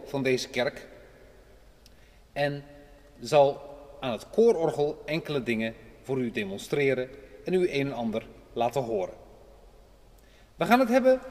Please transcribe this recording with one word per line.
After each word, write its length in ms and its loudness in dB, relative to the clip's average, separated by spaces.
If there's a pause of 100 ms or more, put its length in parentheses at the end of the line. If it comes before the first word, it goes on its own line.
van 180 -6
deze 260 0
kerk 400 -4 (1400)
en 320 -2 (560)
zal 560 4 (240)
aan 120 -4
het 180 -8
koororgel 760 2
enkele 380 -4
dingen 320 -2 (280)
voor 160 -4
u 120 -2
demonstreren 800 -2 (340)
en 80 -4
u 180 2
een 160 -2
en 80 -6
ander 320 -4 (260)
laten 300 0
horen. 320 -4 (1400)
We 80 -2
gaan 160 6
het 80 4
hebben 320 4 (100)